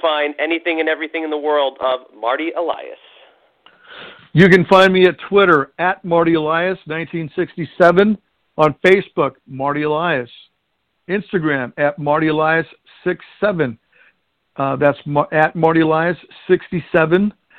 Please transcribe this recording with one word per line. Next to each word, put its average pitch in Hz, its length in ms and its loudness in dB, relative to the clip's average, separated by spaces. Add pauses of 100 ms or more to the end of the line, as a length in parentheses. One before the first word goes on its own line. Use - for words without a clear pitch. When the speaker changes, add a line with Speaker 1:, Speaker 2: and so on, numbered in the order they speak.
Speaker 1:
find 151 380 -2
anything 160 400 -4
and 160 100 -2
everything 160 360 -6
in 156 60 -8
the 151 80 -6
world 143 420 -2
of 127 200 -4 (160)
Marty 131 400 -6
Elias. 139 420 -8 (1300)
Speaker 2:
You 180 160 6
can 175 180 6
find 190 260 6
me 185 140 4
at 165 100 0 (120)
Twitter, 180 500 2
at 180 260 -4
Marty 170 300 2
Elias 165 520 -2
nineteen 160 480 -8
sixty-seven, 180 840 0 (380)
on 151 180 2 (120)
Facebook, 180 460 2 (160)
Marty 143 340 -6
Elias, 151 480 -2 (800)
Instagram, 156 680 -4
at 147 220 -2
Marty 151 300 -2
Elias 156 380 0 (360)
six 180 220 -6 (160)
seven. 160 380 -2 (800)
Uh, 135 200 -4
that's 139 300 2
Ma-, 147 260 -2
at 156 240 0
Marty 160 240 2
Elias 160 380 -2 (280)
sixty-seven. 175 840 0 (260)